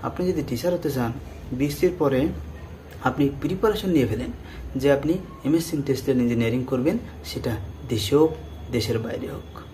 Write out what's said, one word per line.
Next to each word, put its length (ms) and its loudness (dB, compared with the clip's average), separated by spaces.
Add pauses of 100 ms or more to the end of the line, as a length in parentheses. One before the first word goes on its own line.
আপনি 220 -4
যদি 200 0
teacher 260 0
হতে 200 -2
চান, 160 0 (460)
বিএসসির 440 2
পরে 180 4 (920)
আপনি 160 2 (160)
preparation 540 2
নিয়ে 160 6
ফেলেন 200 -4 (500)
যে 60 4 (100)
আপনি 160 2 (340)
এমএসসি 300 2
in 100 0
textile 360 2
engineering 480 2
করবেন, 240 2 (340)
সেটা 240 -2 (380)
দেশে 280 0
হোক, 120 8 (440)
দেশের 300 0
বাইরে 300 -6
হোক 140 -12 (240)